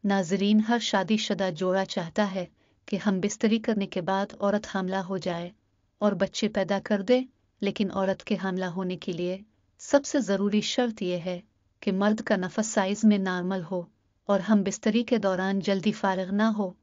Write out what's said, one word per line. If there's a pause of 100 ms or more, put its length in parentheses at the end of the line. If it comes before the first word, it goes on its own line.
नाजरीन,
हर
शादीशुदा
जोड़ा
चाहता
है (380)
कि
हम
बिस्तरी
करने
के
बाद
औरत
हामला
हो
जाए (480)
और
बच्चे
पैदा
कर
दे, (360)
लेकिन
औरत
के
हामला
होने
के
लिए (340)
सबसे
जरूरी
शर्त
यह
है (380)
कि
मर्द
का
नफस
साइज
में
नॉर्मल
हो (360)
और
हम
बिस्तरी
के
दौरान
जल्दी
फारिग
ना
हो।